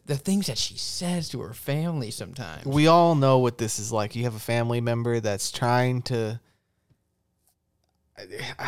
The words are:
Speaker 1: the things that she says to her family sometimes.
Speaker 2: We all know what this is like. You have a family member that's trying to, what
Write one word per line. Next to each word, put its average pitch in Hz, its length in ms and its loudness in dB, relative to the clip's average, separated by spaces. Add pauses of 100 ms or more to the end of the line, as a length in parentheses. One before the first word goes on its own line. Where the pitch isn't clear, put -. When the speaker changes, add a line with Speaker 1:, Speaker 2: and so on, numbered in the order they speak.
Speaker 1:
the 147 100 -2
things 190 320 0
that 113 100 -6
she - 180 -4
says 175 540 -4
to 123 120 -6
her 117 120 -10
family 147 560 -4
sometimes. 90 560 -10
Speaker 2:
We 147 220 4
all 170 260 8
know 135 240 6
what 123 200 2
this 110 200 -2
is 110 140 -8
like. 107 240 -2
You 117 80 -2
have 117 100 -2
a 107 60 -10
family 117 400 0
member 117 400 0
that's 104 320 -2
trying 123 500 2
to, 113 380 -4 (1800)
what 98 120 -18 (400)